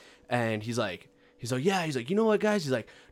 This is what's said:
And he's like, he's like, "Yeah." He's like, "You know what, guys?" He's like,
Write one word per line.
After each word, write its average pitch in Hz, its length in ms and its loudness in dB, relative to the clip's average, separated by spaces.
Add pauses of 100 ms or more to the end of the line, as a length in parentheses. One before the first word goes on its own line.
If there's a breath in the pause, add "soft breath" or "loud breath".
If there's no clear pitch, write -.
(300 soft breath)
And 113 320 0
he's 113 160 -4
like, 98 300 -4 (320 soft breath)
he's 120 120 -6
like, 131 140 -2
"Yeah." 190 200 2
He's 151 100 -4
like, 123 160 -4
"You 202 60 2
know 226 80 4
what, 214 160 4
guys?" 208 240 0
He's 131 80 0
like, 113 140 -2 (240 soft breath)